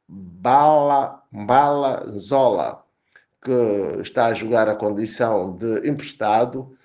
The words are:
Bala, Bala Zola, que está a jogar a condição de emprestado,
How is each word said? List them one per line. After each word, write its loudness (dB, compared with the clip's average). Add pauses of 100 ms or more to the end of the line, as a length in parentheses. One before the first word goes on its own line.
Bala, 0
Bala 0 (140)
Zola, 0 (560)
que 0
está 0
a 0
jogar 0
a 0
condição -2
de -4
emprestado, -2 (100)